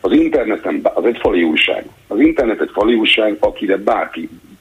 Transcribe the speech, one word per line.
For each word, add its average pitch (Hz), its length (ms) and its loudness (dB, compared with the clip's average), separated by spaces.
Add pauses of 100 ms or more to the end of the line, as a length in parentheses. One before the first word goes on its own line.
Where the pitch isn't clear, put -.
Az - 120 0
interneten 123 680 0
bá-, - 140 0
az 85 100 -2
egy 117 160 0
fali 95 220 2
újság. - 420 0 (240)
Az 104 120 -2
internet 139 400 2
egy - 120 -2
fali 110 220 2
újság, 107 460 2
akire 101 360 0
bárki, 95 520 -4 (320)